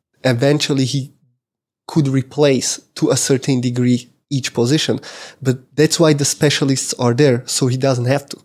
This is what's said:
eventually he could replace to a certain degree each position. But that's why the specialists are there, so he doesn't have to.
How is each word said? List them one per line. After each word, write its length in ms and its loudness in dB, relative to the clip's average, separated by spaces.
eventually 600 0
he 280 -4
could 220 0
replace 680 0
to 140 0
a 60 2
certain 440 0
degree 500 0
each 220 -4
position. 480 0
But 360 -4
that's 240 2
why 120 6
the 120 2
specialists 720 0
are 200 0
there, 320 2
so 220 -2
he 80 0
doesn't 300 0
have 240 -2
to. 140 -14